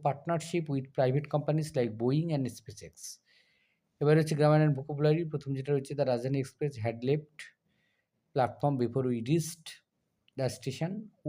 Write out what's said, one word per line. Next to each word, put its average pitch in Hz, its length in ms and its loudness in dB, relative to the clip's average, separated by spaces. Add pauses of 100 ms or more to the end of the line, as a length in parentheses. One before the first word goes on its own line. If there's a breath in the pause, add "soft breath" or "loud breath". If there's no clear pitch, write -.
partnership 165 580 -2 (100)
with 131 120 -2 (120)
private 135 360 2
companies 151 440 0
like 120 140 0 (100)
Boeing 147 340 2
and 139 80 0 (160)
SpaceX. - 360 -18 (1080 soft breath)
এবার 151 180 6
হচ্ছে 156 200 0
grammar 151 260 6
and 147 140 4
vocabulary। 151 520 2
প্রথম 139 260 -6
যেটা 135 180 -4
রয়েছে, 139 240 -4
the 139 120 2
Rajdhani 127 320 0
Express 139 300 -6 (120)
had 117 120 -2 (120)
left 151 280 0 (960)
platform 139 500 0
before 120 280 0
we 120 80 -2 (120)
reached - 360 -2 (720)
the 131 80 0 (100)
station, 160 340 -6 (380)